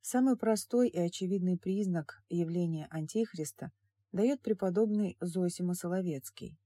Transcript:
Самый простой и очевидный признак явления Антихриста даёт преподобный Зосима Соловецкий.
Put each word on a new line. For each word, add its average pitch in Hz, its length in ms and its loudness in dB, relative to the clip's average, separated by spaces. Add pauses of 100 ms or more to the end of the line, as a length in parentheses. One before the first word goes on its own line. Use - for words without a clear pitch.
Самый 254 320 4
простой 233 540 2
и - 80 -2
очевидный 180 640 0
признак 185 680 -4
явления 165 640 -2
Антихриста 160 840 -4 (400)
даёт 240 300 2
преподобный 208 800 0
Зосима 180 540 0
Соловецкий. 175 920 -4